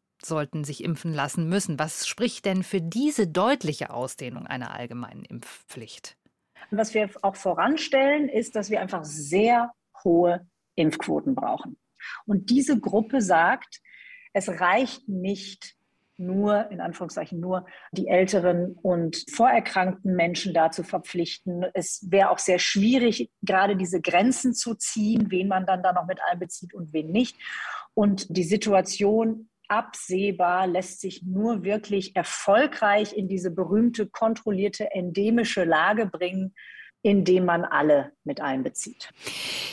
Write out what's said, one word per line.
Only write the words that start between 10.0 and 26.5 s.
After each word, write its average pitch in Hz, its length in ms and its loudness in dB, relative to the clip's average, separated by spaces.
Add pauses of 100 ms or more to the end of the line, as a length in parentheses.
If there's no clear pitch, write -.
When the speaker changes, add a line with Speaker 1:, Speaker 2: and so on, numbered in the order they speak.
Speaker 2:
hohe 175 440 4 (300)
Impfquoten 156 580 0
brauchen. - 420 -4 (480)
Und 202 240 0
diese 262 320 4
Gruppe 226 400 0
sagt, 185 640 2 (500)
es 196 160 -2
reicht 190 640 0
nicht 190 640 -6 (420)
nur, 202 540 0
in 180 100 -10
Anführungszeichen 170 580 -8
nur, 180 280 -4 (260)
die 170 160 -4
älteren 180 720 2
und 170 500 -2
vorerkrankten 185 880 2
Menschen 170 380 0
da 160 160 6
zu 165 140 -6
verpflichten. 175 880 -4
Es - 340 -4
wäre 190 220 6
auch 180 80 2
sehr 180 220 2
schwierig, 233 680 2 (140)
gerade 196 340 2
diese 180 240 -2
Grenzen 220 540 2
zu 226 200 -4
ziehen, 220 560 0
wen 185 180 0
man 185 180 0
dann 185 160 2
da 185 100 4
noch 180 140 -2
mit 180 140 -4 (100)
einbezieht 175 420 -6